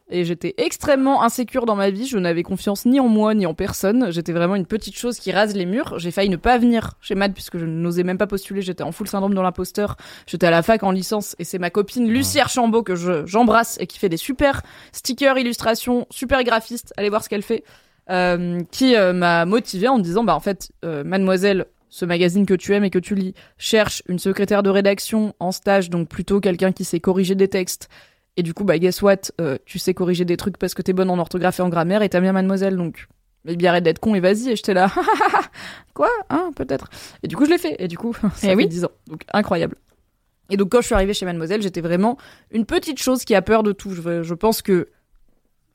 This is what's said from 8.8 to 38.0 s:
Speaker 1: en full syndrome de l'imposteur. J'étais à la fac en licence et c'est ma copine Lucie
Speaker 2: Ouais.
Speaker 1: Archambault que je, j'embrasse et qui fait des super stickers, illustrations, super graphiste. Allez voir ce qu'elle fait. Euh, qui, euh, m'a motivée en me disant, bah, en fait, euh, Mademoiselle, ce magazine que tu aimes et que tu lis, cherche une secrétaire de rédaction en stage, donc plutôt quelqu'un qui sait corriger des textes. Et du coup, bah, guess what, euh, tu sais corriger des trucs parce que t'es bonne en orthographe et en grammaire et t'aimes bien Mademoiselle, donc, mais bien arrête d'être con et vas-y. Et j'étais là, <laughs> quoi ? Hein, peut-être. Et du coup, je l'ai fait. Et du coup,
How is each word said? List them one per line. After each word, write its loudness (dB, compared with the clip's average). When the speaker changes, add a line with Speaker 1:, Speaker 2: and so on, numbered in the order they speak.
Speaker 1:
en -4
full -8
syndrome -2
de 0
l'imposteur. -4
J'étais 0
à 6
la 6
fac 2
en 2
licence -4
et -8
c'est -8
ma -4
copine 0
Lucie 0
Speaker 2:
Ouais. 4
Speaker 1:
Archambault 2
que -2
je, -2
j'embrasse 2
et -4
qui -20
fait 0
des 0
super 0
stickers, 0
illustrations, -2
super -2
graphiste. -2
Allez -2
voir 0
ce -14
qu'elle -4
fait. -4
Euh, 0
qui, 4
euh, 4
m'a 2
motivée 0
en 4
me 2
disant, 0
bah, 2
en 0
fait, -6
euh, -6
Mademoiselle, 2
ce -6
magazine 2
que 4
tu -2
aimes 2
et 0
que 0
tu -4
lis, -2
cherche 0
une -2
secrétaire 0
de 4
rédaction 2
en -2
stage, 0
donc -2
plutôt -2
quelqu'un 2
qui -6
sait -4
corriger 2
des 4
textes. -6
Et 0
du -4
coup, -6
bah, 2
guess 2
what, 4
euh, -2
tu -12
sais -2
corriger 0
des 0
trucs -6
parce -4
que -6
t'es 0
bonne 2
en 0
orthographe -2
et 2
en 2
grammaire 2
et 2
t'aimes 2
bien 2
Mademoiselle, 0
donc, -6
mais -6
bien 4
arrête 2
d'être 2
con 2
et 2
vas-y. 2
Et 0
j'étais -2
là, 4
<laughs> -18
quoi ? 2
Hein, -2
peut-être. -6
Et -8
du -8
coup, 4
je 2
l'ai 4
fait. -4
Et -4
du -8
coup, -6